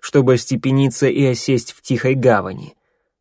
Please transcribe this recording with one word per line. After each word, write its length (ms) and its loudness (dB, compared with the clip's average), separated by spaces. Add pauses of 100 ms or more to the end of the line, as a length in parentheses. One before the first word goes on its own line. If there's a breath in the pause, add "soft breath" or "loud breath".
чтобы 320 2
остепениться 720 0
и 180 0
осесть 480 -2
в 80 -20
тихой 340 -2
гавани». 600 0 (460)